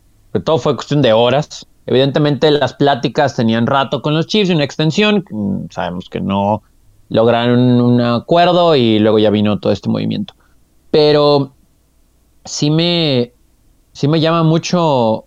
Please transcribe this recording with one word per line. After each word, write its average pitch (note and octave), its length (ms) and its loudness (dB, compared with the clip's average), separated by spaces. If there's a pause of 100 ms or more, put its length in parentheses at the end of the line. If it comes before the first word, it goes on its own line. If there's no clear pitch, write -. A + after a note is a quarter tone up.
(340)
que G2+ 80 -4
todo D#3 160 0
fue D3+ 180 -2
cuestión C#3+ 260 -2
de A#2 120 4
horas. B2 520 0 (200)
Evidentemente, C#3 680 2
las C#3+ 220 0
pláticas C#3+ 640 -2
tenían A2+ 280 0
rato C#3 360 -2
con D3 120 -4
los D#3+ 140 -2
Chiefs G#3 220 0
y F#3 40 0
una D3 120 0
extensión. G3+ 640 -2
Mm, G2 400 -6
sabemos F2+ 400 -8
que F2+ 100 -8
no G2+ 420 -2 (460)
lograron A#2+ 720 2
un A#2+ 220 2
acuerdo E3+ 760 2
y A2+ 240 2
luego G#2+ 180 2
ya G#2+ 120 2
vino G#2 300 0
todo G#2+ 120 -2
este G#2 160 -4
movimiento. G#2+ 460 -6 (580)
Pero D3 600 2 (920)
sí - 260 -4
me, D#3+ 640 -2 (640)
sí - 160 -4
me E3 100 0
llama E3 240 0
mucho. D#3 840 0